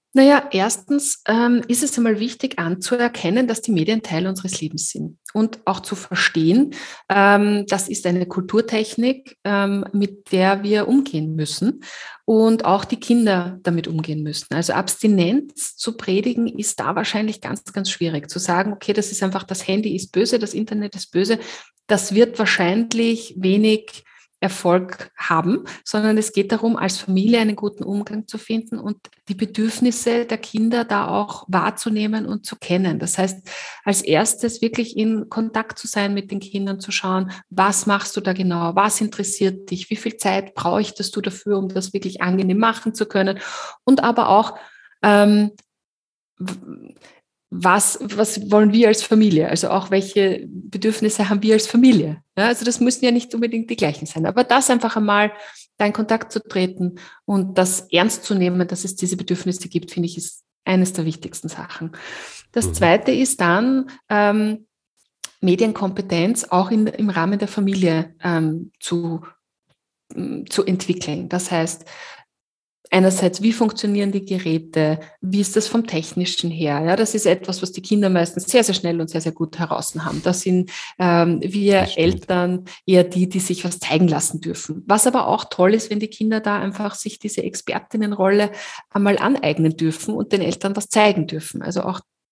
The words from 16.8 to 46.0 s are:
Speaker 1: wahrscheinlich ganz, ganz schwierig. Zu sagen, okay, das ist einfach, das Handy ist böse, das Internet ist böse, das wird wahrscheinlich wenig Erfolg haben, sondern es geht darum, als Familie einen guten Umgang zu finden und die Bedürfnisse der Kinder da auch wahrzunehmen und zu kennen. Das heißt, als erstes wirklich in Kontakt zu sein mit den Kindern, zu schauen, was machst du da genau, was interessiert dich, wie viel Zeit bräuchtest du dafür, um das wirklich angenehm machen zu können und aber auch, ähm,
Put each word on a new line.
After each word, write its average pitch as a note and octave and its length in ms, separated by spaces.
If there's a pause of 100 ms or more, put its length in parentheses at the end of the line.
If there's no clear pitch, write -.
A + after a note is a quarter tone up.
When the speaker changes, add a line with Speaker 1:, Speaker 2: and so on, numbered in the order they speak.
Speaker 1:
wahrscheinlich G#3+ 440
ganz, - 320
ganz G3 200
schwierig. D#3+ 400
Zu F3+ 80
sagen, F#3 340
okay, G3+ 200
das G3+ 180
ist - 100
einfach, F#3+ 220
das - 240
Handy G3+ 280
ist - 160
böse, A#3 280
das G#3 160
Internet G#3 400
ist - 160
böse, G3 260 (480)
das G3 300
wird A#3 240
wahrscheinlich A3+ 960
wenig G#3+ 680 (360)
Erfolg F#3 760
haben, E3+ 480 (180)
sondern G#3+ 340
es G#3+ 140
geht G3 220
darum, A3+ 240
als F#3+ 200
Familie G3+ 420
einen G#3+ 180
guten G3+ 260
Umgang G#3 440
zu A3 100
finden A3+ 420
und G#3 180 (300)
die G3 80
Bedürfnisse A#3 880
der A3+ 120
Kinder A3+ 480
da G#3 240
auch G3+ 400
wahrzunehmen G#3+ 760
und G#3 200
zu - 100
kennen. F3+ 440
Das - 180
heißt, F#3+ 280 (380)
als G3 180
erstes A3 600
wirklich A#3 340
in A3 340
Kontakt A3 480
zu - 100
sein G3+ 260
mit G3 180
den G3+ 80
Kindern, G3 400
zu G3 120
schauen, F#3 400 (180)
was F#3+ 360
machst G3+ 300
du - 60
da F#3+ 100
genau, F3 440
was G#3 260
interessiert G3 680
dich, F#3 180
wie G#3+ 80
viel A3 180
Zeit G3 400
bräuchtest F#3+ 640
du G3+ 40
dafür, G3 360
um G3 100
das F#3+ 260
wirklich F#3+ 280
angenehm F#3 380
machen A3+ 340
zu G#3+ 140
können F#3+ 320 (440)
und C4 200
aber A#3 260
auch, G#3+ 280 (460)
ähm, G#3 480 (840)